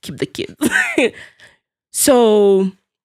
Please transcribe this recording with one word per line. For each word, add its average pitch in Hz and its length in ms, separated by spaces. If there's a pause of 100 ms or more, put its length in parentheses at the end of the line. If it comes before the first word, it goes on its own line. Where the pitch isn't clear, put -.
Keep 143 160
the - 80
kids." - 300 (400)
<laughs> 262 180 (800)
So 208 800 (320)